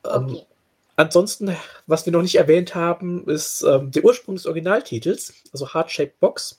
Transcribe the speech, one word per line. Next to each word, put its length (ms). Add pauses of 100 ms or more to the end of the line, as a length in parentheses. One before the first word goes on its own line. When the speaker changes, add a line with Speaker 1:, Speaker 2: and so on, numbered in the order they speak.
Speaker 1:
Ähm, 220
Speaker 2:
Okay. 200 (500)
Speaker 1:
ansonsten, 600 (300)
was 200
wir 60
noch 100
nicht 140
erwähnt 380
haben, 540
ist, 340
ähm, 280
der 140
Ursprung 320
des 100
Originaltitels, 880 (180)
also 200
Heart 180
Shaped 300
Box. 380